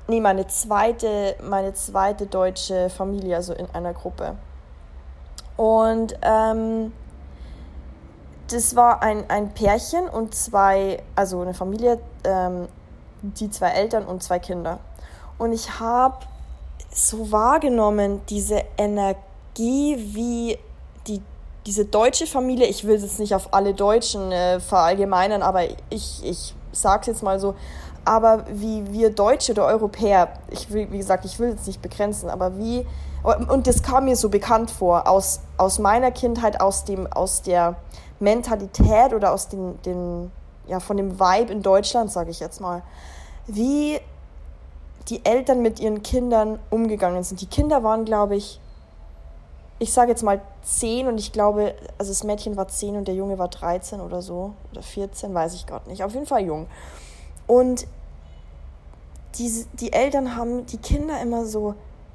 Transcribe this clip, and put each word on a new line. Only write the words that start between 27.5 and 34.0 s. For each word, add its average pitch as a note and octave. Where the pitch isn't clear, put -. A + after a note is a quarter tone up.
aber A3
wie G#3
wir A3
Deutsche G#3
oder G3+
Europäer, G3+
ich -
will, G#3
wie G3+
gesagt, F#3+
ich F#3
will A#3+
jetzt G#3
nicht G3
begrenzen, G#3
aber F#3
wie, A#3
und A#3
das B3
kam C4